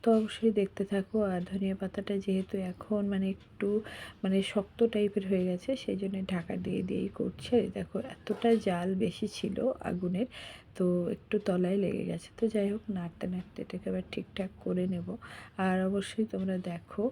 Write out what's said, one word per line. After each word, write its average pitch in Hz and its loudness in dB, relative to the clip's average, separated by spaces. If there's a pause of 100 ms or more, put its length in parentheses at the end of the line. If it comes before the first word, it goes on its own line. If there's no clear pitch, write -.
তো 233 4 (100)
অবশ্যই 220 2
দেখতে 196 0 (100)
থাকো। 196 0 (160)
আর 175 0 (100)
ধনিয়া 190 0
পাতাটা 196 -4 (100)
যেহেতু 190 0 (180)
এখন 208 0 (100)
মানে 190 2
একটু - -4 (540)
মানে 190 4 (160)
শক্ত - 0 (160)
টাইপের 208 2
হয়ে 185 4
গেছে, 180 -2 (120)
সেই 196 -2
জন্য 196 -2 (180)
ঢাকা 175 -2 (100)
দিয়ে 190 0
দিয়েই 196 -2
করছে। - -2 (220)
দেখো, 185 -6 (180)
এতটা - 0 (160)
জাল 175 0 (160)
বেশি 196 -2 (100)
ছিল - -4 (340)
আগুনের, 180 0 (500)
তো 185 4 (280)
একটু - -2 (100)
তলায় 185 4
লেগে 180 0
গেছে। 170 -6 (100)
তো 233 2 (100)
যাই 202 4
হোক, 220 -4 (140)
নাড়তে 170 -6
নাড়তে - -6
এটাকে 185 -8
আবার 185 -2
ঠিকঠাক - -6 (140)
করে 180 0
নেব। 175 -4 (580)
আর 185 4 (120)
অবশ্যই 202 0
তোমরা 190 -2 (140)
দেখো 170 -6